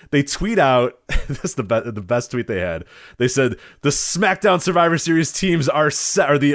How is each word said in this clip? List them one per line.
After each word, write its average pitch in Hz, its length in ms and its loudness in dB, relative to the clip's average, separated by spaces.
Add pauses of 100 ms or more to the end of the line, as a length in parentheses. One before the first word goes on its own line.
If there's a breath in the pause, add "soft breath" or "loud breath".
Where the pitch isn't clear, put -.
(100)
They 143 140 2
tweet 202 340 -2
out, 127 440 2
<laughs> - 260 -2
this 139 160 -8
is - 100 -6
the 127 80 -4
be-, 110 300 -2
the 104 100 -10
best 120 300 -4
tweet 120 160 -6
they 104 100 -4
had. 85 260 -6 (340 loud breath)
They 123 100 2
said, 127 260 0 (280 loud breath)
"The 147 80 2
SmackDown 185 720 0
Survivor 170 380 2
Series 160 340 0
teams 170 360 0
are 151 240 2
set," - 360 -2
or 143 100 4
the, 143 160 2